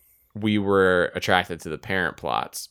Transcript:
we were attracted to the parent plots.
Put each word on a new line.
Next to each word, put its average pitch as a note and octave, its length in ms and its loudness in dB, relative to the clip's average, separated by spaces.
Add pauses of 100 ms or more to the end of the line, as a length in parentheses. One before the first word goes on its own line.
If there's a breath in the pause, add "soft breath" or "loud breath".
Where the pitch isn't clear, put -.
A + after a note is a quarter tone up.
(360)
we G#2+ 220 0
were F#2+ 560 4
attracted F2+ 480 0
to E2+ 80 -10
the D2+ 80 -6
parent F#2 400 -4
plots. - 540 -6